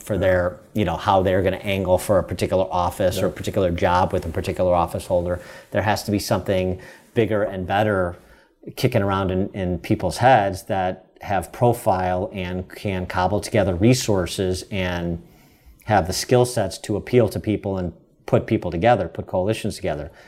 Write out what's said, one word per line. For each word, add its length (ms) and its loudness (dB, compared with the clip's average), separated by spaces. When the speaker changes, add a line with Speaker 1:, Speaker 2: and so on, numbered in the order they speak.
Speaker 1:
for 160 -4
their, 400 2
you 120 0
know, 120 0
how 260 4
they're 200 2
gonna 160 0
angle 400 0
for 200 2
a 60 2
particular 440 0
office 540 0
or 40 2
a 20 0
Speaker 2:
Yeah. 80 -4
Speaker 1:
particular 340 -2
job 420 2
with 140 -2
a 20 -6
particular 460 0
office 320 0
holder. 320 0
There 120 0
has 200 0
to 80 -6
be 80 2
something 600 0
bigger 300 2
and 200 -4
better 520 0
kicking 280 2
around 280 0
in, 200 0
in 280 -4
people's 380 -2
heads 480 4
that 420 -4
have 320 -4
profile 800 0
and 340 -6
can 380 -4
cobble 340 0
together 340 2
resources 960 2
and 520 -4
have 220 2
the 60 -2
skill 320 2
sets 320 -2
to 200 -6
appeal 320 2
to 120 -6
people 380 -2
and 140 -4
put 200 2
people 240 0
together, 380 2
put 180 -12
coalitions 500 -2
together. 340 -6